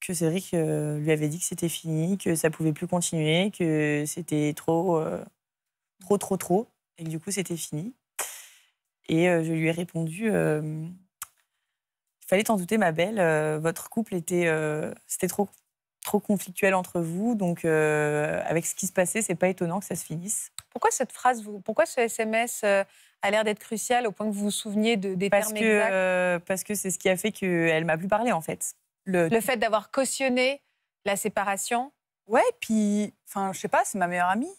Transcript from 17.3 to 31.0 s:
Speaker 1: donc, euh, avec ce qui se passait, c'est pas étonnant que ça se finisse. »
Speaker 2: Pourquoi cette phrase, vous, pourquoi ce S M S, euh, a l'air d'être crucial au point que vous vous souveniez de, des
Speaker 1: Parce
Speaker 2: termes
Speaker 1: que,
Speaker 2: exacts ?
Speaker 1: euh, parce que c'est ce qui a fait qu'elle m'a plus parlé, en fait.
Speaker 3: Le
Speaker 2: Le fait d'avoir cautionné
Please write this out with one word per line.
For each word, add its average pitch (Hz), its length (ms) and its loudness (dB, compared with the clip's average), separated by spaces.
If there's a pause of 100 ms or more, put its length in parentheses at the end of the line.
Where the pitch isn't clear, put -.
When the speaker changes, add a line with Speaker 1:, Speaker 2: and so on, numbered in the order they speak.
Speaker 1:
donc, 175 320 -2
euh, 151 800 2
avec 165 200 0
ce - 80 -6
qui - 120 -6
se - 60 -8
passait, 185 280 0
c'est 190 140 -2
pas 180 140 2
étonnant 185 320 -2
que - 60 -10
ça 175 100 -8
se - 80 -8
finisse. » 170 460 -8 (200)
Speaker 2:
Pourquoi 440 200 0
cette - 220 -2
phrase, 247 300 0
vous, 208 180 -12
pourquoi 262 260 0
ce - 140 -2
S 233 180 0
M 220 160 -2
S, 233 300 -2
euh, 196 180 4 (400)
a 202 80 0
l'air 214 140 2
d'être 208 160 -2
crucial 240 480 -2
au 190 40 -2
point 208 140 -6
que 214 60 0
vous 202 120 -4
vous 208 60 0
souveniez 214 460 0
de, 190 180 -2
des 190 160 0
Speaker 1:
Parce 208 160 4
Speaker 2:
termes 214 140 -4
Speaker 1:
que, 220 160 4
Speaker 2:
exacts ? 214 160 2
Speaker 1:
euh, 180 480 2
parce 190 240 -4
que 208 100 -6
c'est 190 160 -4
ce - 80 -4
qui - 100 0
a 185 80 4
fait 214 140 -2
qu'elle 165 540 2
m'a 160 120 0
plus 185 120 -6
parlé, 220 240 2
en 165 80 0
fait. - 340 -8 (300)
Speaker 3:
Le 175 240 2
Speaker 2:
Le 220 120 4
fait 254 160 0
d'avoir 214 360 0
cautionné 262 680 0 (440)